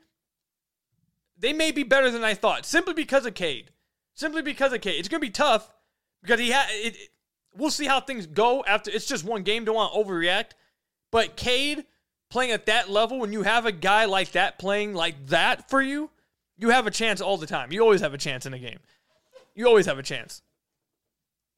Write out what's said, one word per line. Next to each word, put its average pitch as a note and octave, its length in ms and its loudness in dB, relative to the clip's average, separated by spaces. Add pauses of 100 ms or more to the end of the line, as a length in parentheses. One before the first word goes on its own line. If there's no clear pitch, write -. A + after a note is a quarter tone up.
(1400)
they A#3 140 -2
may D#4 180 0
be D4 120 -2
better C4 280 4
than A#3 140 -4
I G#3+ 100 2
thought, E3+ 320 -2
simply F4 260 0
because C#4 320 0
of A#3+ 100 -6
Cade. C#3+ 360 -6 (420)
Simply D#4 300 -6
because C4+ 320 0
of A3 80 -6
Cade. E3+ 180 -2
It's F3+ 80 -8
gonna E4 120 -2
be C4+ 100 -6
tough B3 420 0 (500)
because A3+ 160 2
he A#3+ 140 0
ha-, C4 180 4
it, A3 240 -4
it, - 140 -20 (480)
we'll C4+ 140 -2
see D4 160 -4
how C4+ 140 2
things A#3 260 -10
go A3+ 380 2
after. G3+ 260 0
It's G#3 160 -6
just G#3+ 180 -6
one G#3 180 -6
game, A3 220 -2
don't A3 100 0
wanna G#3 220 0
overreact. F#3+ 540 0 (600)
But A3 260 0
Cade C#4+ 500 -2 (420)
playing B3 220 -2
at G#3+ 160 -2
that G#3+ 240 2
level, A3 280 0
when G#3+ 140 -4
you G#3+ 100 -4
have A3+ 220 2
a A3+ 80 0
guy G3 320 2
like F#3+ 280 0
that F3+ 260 0
playing G#3 340 -2
like E3 360 -4
that F3+ 420 2
for C4+ 100 2
you, C#4+ 300 -4 (480)
you A3 100 0
have A#3+ 180 4
a G#3 40 -2
chance G#3+ 320 -2
all F#3+ 160 0
the D#3 80 -10
time. C#3 260 -6
You G3 80 -2
always A3 220 6
have D3 100 -2
a C#3+ 60 -10
chance C3 260 -6
in C3+ 80 -10
a B2+ 60 -12
game. A#2+ 220 -14 (720)
You A3 120 0
always G#3+ 200 8
have C#3+ 120 -4
a C3+ 40 -12
chance. C3 400 -12 (1160)